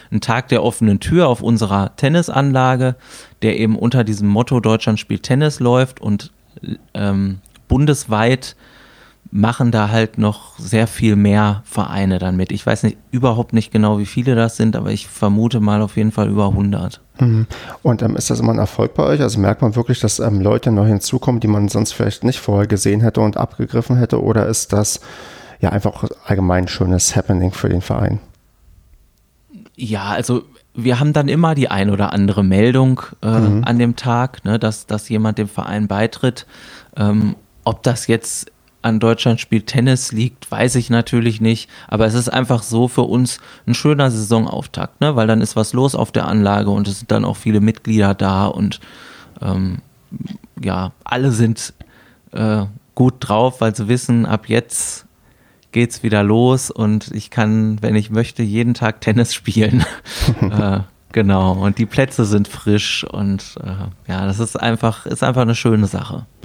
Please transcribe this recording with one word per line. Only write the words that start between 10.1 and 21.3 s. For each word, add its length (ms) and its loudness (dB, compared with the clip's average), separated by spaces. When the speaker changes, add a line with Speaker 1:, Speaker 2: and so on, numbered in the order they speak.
Speaker 1:
noch 400 -2
sehr 280 0
viel 300 0
mehr 480 2
Vereine 540 -2
dann 180 -2
mit. 160 -2
Ich 140 -8
weiß 160 0
nicht, 160 -2
überhaupt 420 0
nicht 180 0
genau, 260 2
wie 60 -2
viele 300 -2
das 240 0
sind, 180 2
aber 140 -4
ich 180 -6
vermute 500 0
mal 220 2
auf 160 -4
jeden 160 0
Fall 160 0
über 240 2
hundert. 480 -2
Speaker 2:
Mhm. 280 2
Und, 200 0
ähm, 120 0
ist 140 -4
das 120 0
immer 120 2
ein 60 0
Erfolg 340 0
bei 120 0
euch? 180 2
Also 180 0
merkt 220 2
man 120 2
wirklich, 260 0
dass, 180 -2
ähm, 240 0
Leute 280 2
neu 160 4
hinzukommen, 540 0